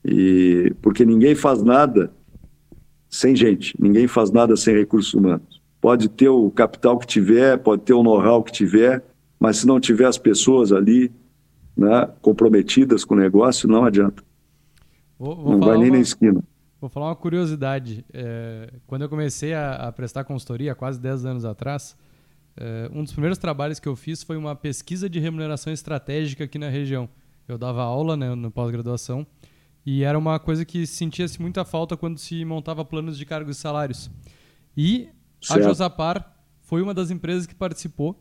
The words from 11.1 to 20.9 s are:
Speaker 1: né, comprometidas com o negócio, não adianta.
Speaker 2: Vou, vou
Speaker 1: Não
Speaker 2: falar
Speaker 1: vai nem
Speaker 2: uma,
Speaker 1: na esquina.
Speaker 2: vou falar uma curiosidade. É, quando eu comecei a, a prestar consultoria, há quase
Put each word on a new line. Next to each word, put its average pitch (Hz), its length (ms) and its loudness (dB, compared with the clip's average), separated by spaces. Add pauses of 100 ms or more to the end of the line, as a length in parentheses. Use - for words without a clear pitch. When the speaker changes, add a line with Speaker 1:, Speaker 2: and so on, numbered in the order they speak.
Speaker 1:
né, 110 320 4 (120)
comprometidas 110 840 4
com - 100 -2
o 101 40 4
negócio, 101 500 2
não 113 160 4
adianta. 101 380 0 (960)
Speaker 2:
Vou, 147 180 -10
vou 147 160 -2
Speaker 1:
Não 101 80 4
Speaker 2:
falar 104 120 4
Speaker 1:
vai 113 100 4
nem 127 80 4
Speaker 2:
uma, 131 60 6
Speaker 1:
na 123 60 4
esquina. 98 400 2 (380)
Speaker 2:
vou 135 100 -12
falar 143 180 -8
uma 165 80 -6
curiosidade. 139 960 -6
É, 117 580 -14 (160)
quando 135 160 -10
eu 147 60 -10
comecei 151 460 -6
a, 143 200 -8
a 123 180 -12
prestar 127 320 -12
consultoria, 131 480 -10
há - 20 -10
quase 127 260 -10